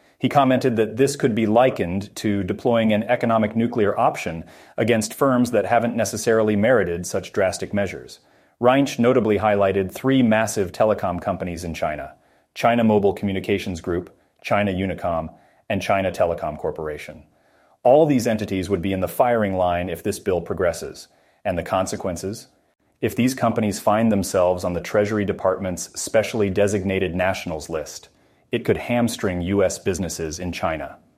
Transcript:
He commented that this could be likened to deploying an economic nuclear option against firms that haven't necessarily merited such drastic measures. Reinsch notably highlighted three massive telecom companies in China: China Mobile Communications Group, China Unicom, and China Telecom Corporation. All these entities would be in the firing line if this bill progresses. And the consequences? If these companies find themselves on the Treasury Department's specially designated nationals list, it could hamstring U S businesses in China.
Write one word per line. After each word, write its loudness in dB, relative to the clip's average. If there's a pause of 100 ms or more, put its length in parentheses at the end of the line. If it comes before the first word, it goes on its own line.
(180)
He -2
commented 4
that 0
this 2
could 0
be 2
likened 2
to -2
deploying 2
an 2
economic 0
nuclear 2
option -2 (320)
against 0
firms 2
that 2
haven't 2
necessarily 2
merited 2
such -6
drastic -2
measures. -6 (420)
Reinsch 4
notably 4
highlighted 2
three 2
massive 2
telecom 0
companies -6
in -6
China: -6 (400)
China 2
Mobile 4
Communications -4
Group, -6 (240)
China 0
Unicom, -4 (400)
and -2
China 0
Telecom -2
Corporation. -8 (600)
All 8
these 2
entities -2
would 0
be -2
in -2
the 0
firing 2
line 0
if -8
this -4
bill 0
progresses. -4 (340)
And -2
the -4
consequences? -4 (540)
If -2
these 0
companies -2
find 2
themselves 0
on -2
the -4
Treasury 0
Department's -4 (100)
specially 0
designated 0
nationals -4
list, -8 (420)
it -4
could 2
hamstring -2
U 2
S 0
businesses -6
in -6
China. -6 (200)